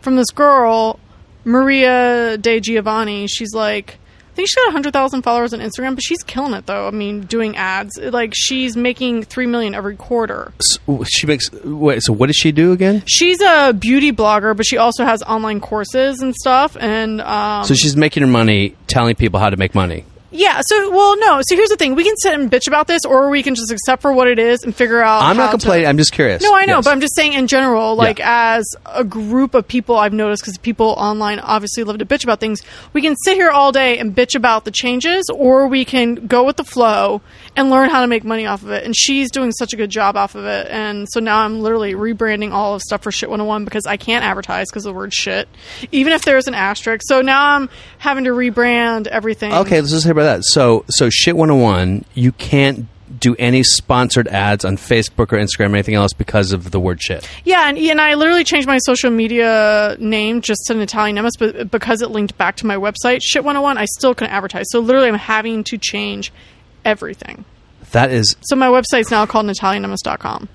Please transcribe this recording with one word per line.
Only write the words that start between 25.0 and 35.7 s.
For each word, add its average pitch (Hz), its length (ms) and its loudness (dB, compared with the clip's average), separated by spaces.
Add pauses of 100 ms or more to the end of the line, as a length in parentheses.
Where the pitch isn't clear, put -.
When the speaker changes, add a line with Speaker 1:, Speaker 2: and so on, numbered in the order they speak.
Speaker 1:
out 220 220 4
Speaker 2:
I'm 190 140 4
not 254 80 4
Speaker 1:
how - 20 2
to 220 120 2
Speaker 2:
complaining. 180 280 4
I'm 143 100 4
just 151 140 4
curious. 107 320 0
Speaker 1:
No, 415 100 4
I 381 120 6
know, 381 140 4
Speaker 2:
Yes. 240 80 2
Speaker 1:
but 277 40 4
I'm 277 100 2
just 285 140 -2
saying 302 200 2
in 262 120 0
general, 240 480 2
Speaker 2:
Yeah. 226 80 2
Speaker 1:
like, 220 180 2
as 233 440 2 (200)
a - 200 -4
group 220 500 -2
of 240 140 2
people 240 280 -2
I've 208 160 0
noticed, 208 320 -2
'cause 185 140 -14
people 226 280 -2 (120)
online 208 400 -2
obviously 214 460 -4
love 214 140 -6
to 220 60 -6
bitch 277 200 -2
about 226 160 2
things, 220 220 -4 (300)
we 294 80 0
can 302 140 2 (100)
sit 381 120 4
here 359 140 4
all 277 200 4
day 262 280 2
and 214 140 -4
bitch 247 220 0
about 226 300 2
the 214 80 -8
changes, 254 600 -2
or 262 360 4
we 262 160 0